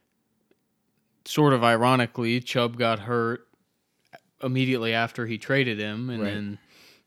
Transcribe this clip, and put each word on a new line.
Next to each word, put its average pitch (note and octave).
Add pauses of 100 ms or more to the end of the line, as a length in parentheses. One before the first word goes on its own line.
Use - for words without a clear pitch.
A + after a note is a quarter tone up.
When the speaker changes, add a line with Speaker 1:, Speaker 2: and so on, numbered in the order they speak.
(1300)
Speaker 1:
sort D3
of A#2+
ironically, A#2+
Chubb A#2+
got A2+
hurt A#2 (920)
immediately B2+
after A#2
he A2+
traded B2+
him, G#2+
and A2+
Speaker 2:
Right. G#2
Speaker 1:
then, G#2 (500)